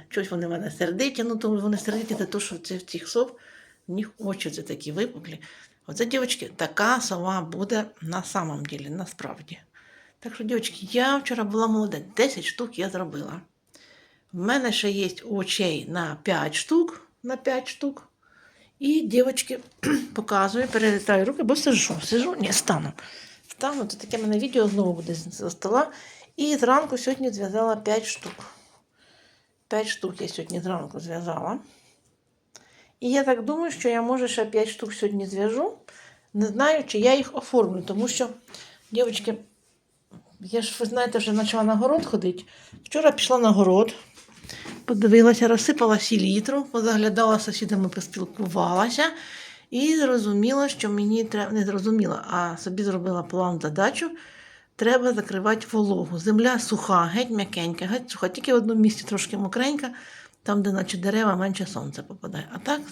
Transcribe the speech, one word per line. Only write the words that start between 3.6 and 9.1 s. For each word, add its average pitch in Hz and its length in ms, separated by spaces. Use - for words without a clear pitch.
в 175 40
них 208 260
очі 196 320
це 156 120
такі 151 300
випуклі. 165 480
Оце, 226 200
дівчатки, 247 500
така 220 440
сова 185 400
буде 196 440
на 175 200
самом 156 420
ділі, 143 260
насправді. - 680